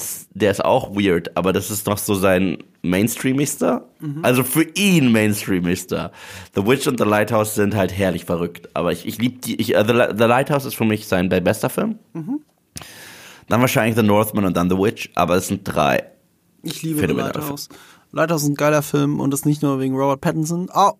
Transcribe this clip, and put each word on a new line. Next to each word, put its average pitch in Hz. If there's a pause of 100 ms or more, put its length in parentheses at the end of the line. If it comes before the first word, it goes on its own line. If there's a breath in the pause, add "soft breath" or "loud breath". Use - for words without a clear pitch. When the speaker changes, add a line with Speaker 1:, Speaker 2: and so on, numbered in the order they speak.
(340)
Speaker 1:
der 101
ist -
auch 101
weird, 92
aber 92
das 104
ist 104
noch 101
so -
sein 92 (240)
mainstreamigster. 135 (100)
Speaker 2:
Mhm. 151
Speaker 1:
Also 127
für 156 (100)
ihn 175
mainstreamigster. 92 (420 loud breath)
The 98
Witch 135
und 127
The 104
Lighthouse 107
sind 101
halt 92
herrlich 92
verrückt. 85
Aber 85
ich, 85
ich -
lieb 120
die, -
ich, 107
äh, 107
The 117
Li-, 117
The 117
Lighthouse 131
ist 107
für 117
mich 107
sein 92
be-, 90
bester 107
Film. 214 (140)
Speaker 2:
Mhm. 196 (1080 loud breath)
Speaker 1:
Dann 110
wahrscheinlich 117
The 117
Northman 104
und 87
dann 90
The 92
Witch, 110
aber 87
es 95
sind 101
drei 71 (580)
Speaker 2:
Ich -
liebe 160
The 151
Speaker 1:
phänomenale 135
Speaker 2:
Lighthouse. 147 (440 loud breath)
Lighthouse 160
ist 147
ein 143
geiler 147
Film 147
und 135
das 143
nicht 151
nur 139
wegen 131
Robert 139
Pattinson, 170
ah, 190